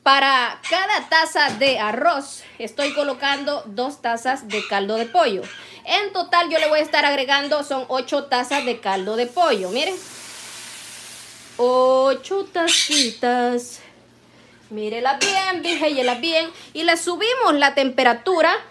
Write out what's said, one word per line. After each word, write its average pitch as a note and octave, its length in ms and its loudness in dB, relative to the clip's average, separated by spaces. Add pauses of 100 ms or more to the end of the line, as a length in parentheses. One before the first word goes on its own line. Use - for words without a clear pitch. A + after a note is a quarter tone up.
Para C4+ 580 4 (100)
cada F#4 380 0
taza D#4+ 440 2
de B3 280 0
arroz C#4 640 -2 (160)
estoy C#4+ 340 -4
colocando C#4 720 -2
dos B3 360 -6
tazas A#3+ 480 -2
de G3+ 180 -4
caldo G3+ 280 -2
de A3+ 100 -2
pollo. A#3 380 2 (420)
En G4 260 0
total F4 380 2
yo D#4+ 100 0
le D#4 80 2
voy D4+ 120 4
a D#4 40 2
estar D#4 220 2
agregando, C#4+ 580 0
son C4 240 -4
ocho C4+ 380 -2
tazas C4 400 -2
de A#3+ 140 -4
caldo G3 360 -2
de A#3+ 120 0
pollo, A#3+ 420 0
miren. D#4 260 -2 (1600)
Ocho C4 960 2
tacitas. B3 1300 0 (920)
Mírela A#3 460 -2
bien, F#4+ 420 0
vigéyela C#4+ 540 0
bien. E4 340 0 (240)
Y D#4+ 100 -6
le E4+ 140 2
subimos F#4+ 560 0
la C#4+ 220 4
temperatura. C#4 800 2 (160)